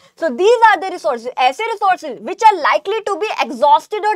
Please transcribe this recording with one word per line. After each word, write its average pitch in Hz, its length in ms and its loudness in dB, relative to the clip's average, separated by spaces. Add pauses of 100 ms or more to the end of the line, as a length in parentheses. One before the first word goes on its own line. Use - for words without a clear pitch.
(200)
So 302 200 -4
these 453 300 6
are 370 120 0
the 370 160 -8
resources, 247 400 -6
ऐसे 262 260 0
resources 370 640 -4
which 392 220 -6
are 392 100 0
likely 311 480 -2
to 403 140 -2
be 427 100 -4 (120)
exhausted 294 600 0
or 427 120 0